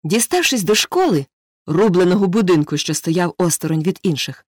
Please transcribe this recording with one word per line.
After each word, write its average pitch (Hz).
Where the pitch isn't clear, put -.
Діставшись 233
до 208
школи, 254
рубленого 185
будинку, 175
що 156
стояв 170
осторонь 156
від 185
інших 143